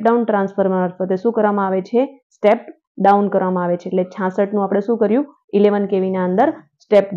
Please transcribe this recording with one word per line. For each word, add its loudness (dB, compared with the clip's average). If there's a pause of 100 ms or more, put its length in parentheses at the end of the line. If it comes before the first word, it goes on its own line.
ડાઉન 2
ટ્રાન્સફોર્મર -2
મારફતે -2
શું -2
કરવામાં 0
આવે -2
છે? 0 (340)
સ્ટેપ 2 (420)
ડાઉન 4
કરવામાં 0
આવે 0
છે. -12
એટલે 0 (100)
છાસઠનું -2
આપણે 0
શું 0
કર્યું? 2 (320)
ઇલેવન 2
કેવીના -2
અંદર 2 (340)
સ્ટેપ 2